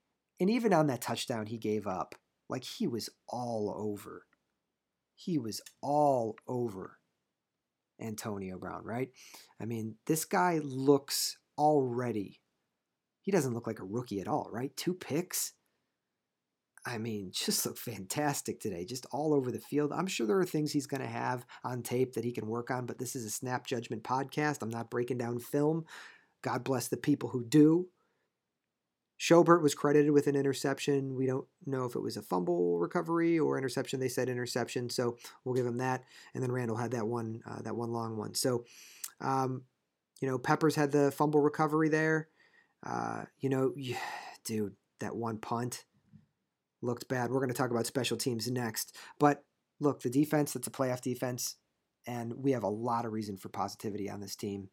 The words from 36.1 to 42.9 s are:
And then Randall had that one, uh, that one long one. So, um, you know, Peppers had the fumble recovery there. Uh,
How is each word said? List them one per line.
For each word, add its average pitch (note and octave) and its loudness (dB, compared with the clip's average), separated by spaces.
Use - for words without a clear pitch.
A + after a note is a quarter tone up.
And B2+ -4
then B2+ -2
Randall A#2+ -2
had A#2 -4
that A2+ -2
one, A2+ -4
uh, A2 -10
that A2 -6
one A#2 -4
long A2+ -4
one. G#2+ -6
So, B2 0
um, C3 -2
you C3+ -2
know, C3 0
Peppers D3+ 4
had D3 2
the C#3+ 6
fumble D3+ 4
recovery D3+ 4
there. D#3 2
Uh, - -4